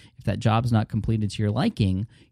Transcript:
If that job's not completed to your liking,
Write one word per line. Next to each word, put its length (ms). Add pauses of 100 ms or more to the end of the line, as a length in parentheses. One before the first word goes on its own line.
(180)
If 80
that 140
job's 340
not 160
completed 420
to 100
your 100
liking, 540 (260)